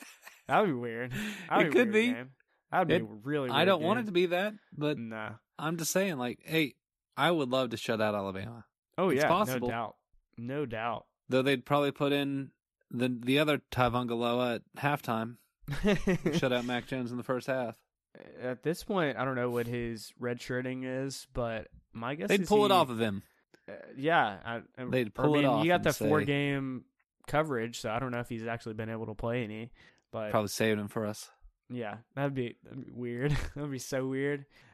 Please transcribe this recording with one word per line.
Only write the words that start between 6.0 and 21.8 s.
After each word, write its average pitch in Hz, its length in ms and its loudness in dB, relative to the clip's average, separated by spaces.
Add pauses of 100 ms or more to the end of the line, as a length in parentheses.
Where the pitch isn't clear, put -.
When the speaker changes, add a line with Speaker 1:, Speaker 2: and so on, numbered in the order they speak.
Speaker 2:
like, 123 260 -4
hey, 160 320 0 (400)
I 151 160 4
would 143 180 0
love 127 200 2
to 113 60 -4
shut 110 240 0
out 107 140 4
Alabama. 98 500 -6 (320)
Speaker 1:
Oh, 185 120 4
Speaker 2:
It's 139 140 4
Speaker 1:
yeah, 151 60 4
Speaker 2:
possible. 131 380 2
Speaker 1:
no 117 60 -2
doubt. 117 240 -6 (420)
No 131 280 -4
doubt. 113 400 -4 (220)
Speaker 2:
Though 131 140 2
they'd 135 240 0
probably 143 240 2
put 143 220 0
in 139 400 -2 (400)
the, 127 160 0
the 127 320 2
other 147 200 2 (120)
Taivangaloa 120 840 2
at 101 80 -6 (180)
halftime. 120 580 -2 (960)
Speaker 1:
<laughs> 165 60 2
Speaker 2:
Shut 131 140 2
out 123 120 0
Mac 123 220 -4
Jones 127 240 -4
in 123 60 -6
the 120 80 -6
first 127 240 -2
half. 127 260 -2 (680)
Speaker 1:
At 123 220 -6
this 165 220 -2
point, 151 340 2
I 127 60 0
don't 131 100 0
know 123 160 0
what 120 160 0
his 117 460 -6 (100)
redshirting 127 640 -4
is, 131 500 -6
but 113 320 -2 (260)